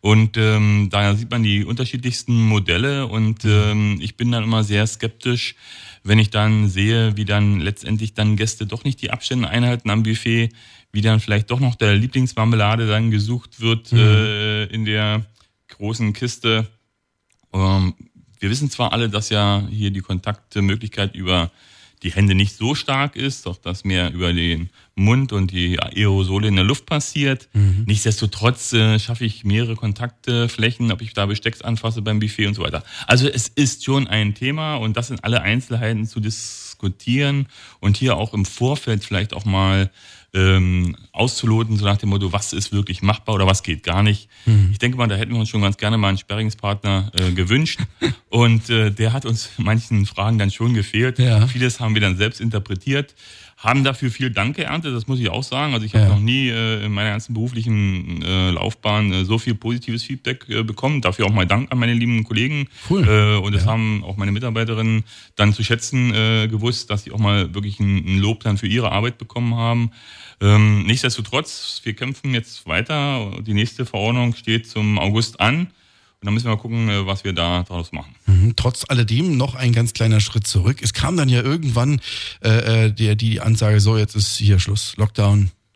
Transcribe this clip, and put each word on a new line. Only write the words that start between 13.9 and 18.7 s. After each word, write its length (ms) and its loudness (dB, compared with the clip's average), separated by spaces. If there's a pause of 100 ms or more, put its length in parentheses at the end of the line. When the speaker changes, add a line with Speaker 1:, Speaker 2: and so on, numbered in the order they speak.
Speaker 2:
Mhm. 60 4
Speaker 1:
äh, 680 4
in 200 -6
der 400 0 (420)
großen 460 -4
Kiste. 540 -2 (840)
Ähm, 440 2 (440)
wir 120 -2
wissen 180 -2
zwar 240 -2